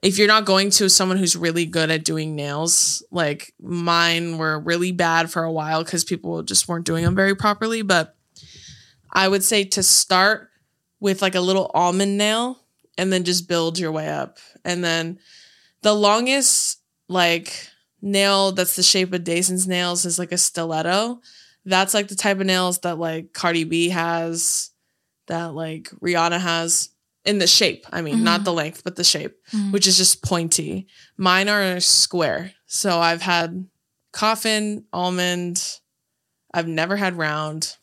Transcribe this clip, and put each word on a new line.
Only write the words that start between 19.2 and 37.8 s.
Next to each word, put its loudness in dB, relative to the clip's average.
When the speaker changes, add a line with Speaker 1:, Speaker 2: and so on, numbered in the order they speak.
Speaker 1:
Dason's -2
nails -2
is, -4
like, -6
a -4
stiletto. -2
That's, 2
like, 0
the -10
type 0
of -2
nails 0
that, -4
like, -6
Cardi 0
B 0
has, -2
that, -6
like, -10
Rihanna 0
has 0
in 0
the 2
shape. 2
I -6
mean, -2
not 4
Speaker 2:
Mm-hmm. -4
Speaker 1:
the 0
length, -6
but -8
the -6
shape, 0
Speaker 2:
Mm-hmm. -2
Speaker 1:
which 2
is 4
just 2
pointy. -2
Mine 4
are 0
square. 0
So 0
I've 2
had 0
coffin, -2
almond. -2
I've -2
never -2
had -2
round. -4